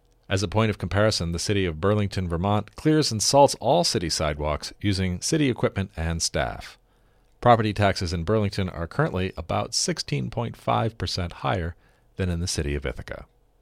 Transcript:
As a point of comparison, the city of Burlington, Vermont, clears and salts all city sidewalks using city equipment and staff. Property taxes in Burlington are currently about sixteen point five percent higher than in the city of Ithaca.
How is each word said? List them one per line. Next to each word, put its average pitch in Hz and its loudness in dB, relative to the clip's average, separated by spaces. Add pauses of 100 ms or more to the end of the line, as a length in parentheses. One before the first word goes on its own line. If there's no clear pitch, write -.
(260)
As 98 0
a 101 0
point 107 2
of - -6
comparison, 98 0
the 87 -2
city 98 0
of 80 -4
Burlington, 98 0
Vermont, 101 0
clears 156 2
and 110 -2
salts 139 6
all 156 2
city 87 0
sidewalks 76 -2
using 92 0
city 151 2
equipment 98 -2
and 82 -2
staff. - -4 (600)
Property 110 4
taxes 95 2
in 85 -2
Burlington 101 0
are 82 -8
currently 95 -2
about 104 -4
sixteen 143 -2
point 117 -6
five 117 0
percent 87 -4
higher 92 -2 (420)
than 92 0
in 85 -2
the 87 -2
city 71 -2
of 71 -4
Ithaca. - -8 (380)